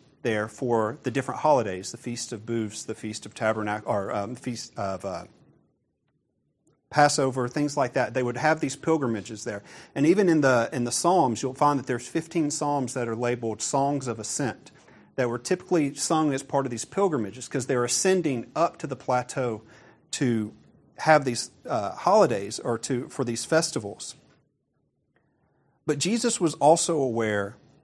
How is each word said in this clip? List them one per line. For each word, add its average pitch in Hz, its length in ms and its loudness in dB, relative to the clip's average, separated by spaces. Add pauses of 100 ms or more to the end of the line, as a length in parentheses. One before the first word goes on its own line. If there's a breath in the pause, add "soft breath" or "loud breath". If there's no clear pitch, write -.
(240)
there 110 240 0
for 117 560 0
the 123 80 -2
different 123 300 -4
holidays, 107 500 2
the 117 60 -12
Feast 120 360 -10
of 110 140 -10
Booths, 113 360 -4
the 110 120 -8
Feast - 320 -10
of - 80 -20
Tabernacle, 107 560 -2
or, 101 200 -2
um, 107 240 -4
Feast - 420 -10
of, 98 280 -6
uh, 87 200 -8 (1600)
Passover, 135 580 4
things 147 300 -4
like 127 160 0
that. 117 220 0
They 131 80 0
would 120 140 -2
have 156 220 2
these 139 160 -4
pilgrimages 117 680 -2
there. 104 180 -8 (320 loud breath)
And 139 140 2
even 190 220 6
in 160 120 6
the, 127 320 6
in 120 120 -2
the 117 60 -4
Psalms, 156 520 2
you'll 131 100 -4
find 143 240 4
that 120 80 -6
there's 120 220 -4
fifteen 160 420 -2
Psalms 143 460 -2
that 120 120 -4
are 113 80 -4
labeled 120 460 -2
Songs 139 460 0
of 110 120 -4
Ascent - 520 -6 (460 loud breath)
that 123 120 2
were 120 80 -2
typically 151 560 0
sung 156 400 0
as 127 80 -2
part 139 240 0
of 123 60 -6
these 117 140 -6
pilgrimages 127 640 -2
'cause 131 200 -4
they're 123 160 2
ascending 156 720 0
up 160 220 0
to 156 100 -8
the 135 80 -8
plateau 123 680 -2 (500 loud breath)
to 117 420 0 (460)
have 151 260 6
these, 120 260 -4 (160)
uh, 104 240 -2
holidays 127 680 2
or 117 160 -2
to, 123 340 -4
for - 140 -6
these 117 220 -4
festivals. 117 680 -2 (1700)
But 143 140 -2
Jesus 226 420 0
was 156 140 2
also 160 440 4
aware 110 560 0 (280)